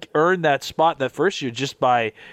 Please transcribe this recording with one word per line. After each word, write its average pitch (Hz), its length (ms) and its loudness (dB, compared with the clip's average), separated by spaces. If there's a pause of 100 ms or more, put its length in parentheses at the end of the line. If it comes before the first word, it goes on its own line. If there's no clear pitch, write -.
(140)
earn 170 280 2
that 139 220 0
spot 160 340 0
that 131 140 -2
first 165 300 -2
year 127 80 -4
just 127 280 -6
by 120 340 2 (200)